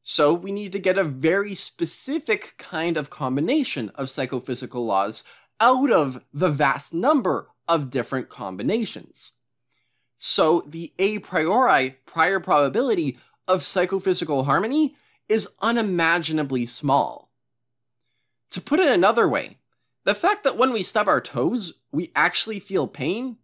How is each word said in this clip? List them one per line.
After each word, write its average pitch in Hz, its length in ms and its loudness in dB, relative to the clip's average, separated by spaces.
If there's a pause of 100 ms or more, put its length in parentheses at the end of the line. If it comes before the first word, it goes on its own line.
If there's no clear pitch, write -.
So 156 320 2
we 175 180 -4
need 202 200 -6
to 196 80 -4
get 185 180 2
a 196 60 0
very 165 500 0
specific - 1040 -6
kind 165 400 -4
of 143 120 -6
combination 147 840 -2
of 135 160 -6
psychophysical 123 760 -6
laws 101 380 -2 (360)
out 254 320 4
of 139 320 2 (100)
the 160 160 0
vast 143 440 0
number 185 560 0 (180)
of 151 220 0
different 123 380 -4
combinations. 120 1040 -6 (840)
So 165 500 2
the 160 300 -12
a 208 220 0
priori 165 880 2
prior 180 340 0
probability 165 760 0 (300)
of 185 140 2
psychophysical 180 840 0
harmony 226 500 2 (340)
is 214 200 0 (120)
unimaginably 165 1040 0
small. 120 640 -2 (1200)
To 175 100 -8
put - 180 0
it 339 120 4
another 214 360 4
way, 90 320 -4 (460)
the 208 100 2
fact 403 280 0
that 262 140 0
when 254 160 2
we 214 100 -2
stub 208 240 0
our 147 140 4
toes, 175 520 -4 (180)
we 156 240 -4
actually 180 440 0
feel 175 280 -2
pain 226 560 -6